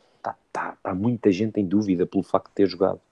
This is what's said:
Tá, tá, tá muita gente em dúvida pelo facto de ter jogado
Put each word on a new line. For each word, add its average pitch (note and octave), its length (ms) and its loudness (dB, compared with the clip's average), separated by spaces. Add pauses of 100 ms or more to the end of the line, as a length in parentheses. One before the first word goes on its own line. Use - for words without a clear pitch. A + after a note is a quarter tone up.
(220)
Tá, - 140 -8 (160)
tá, - 300 -8
tá G2 120 -6
muita G#2+ 360 2
gente G#2 300 0
em G2+ 60 0
dúvida F#2 400 0
pelo F#2+ 180 -2
facto - 240 -2
de - 60 -20
ter G2 120 2
jogado F#2 340 -2 (120)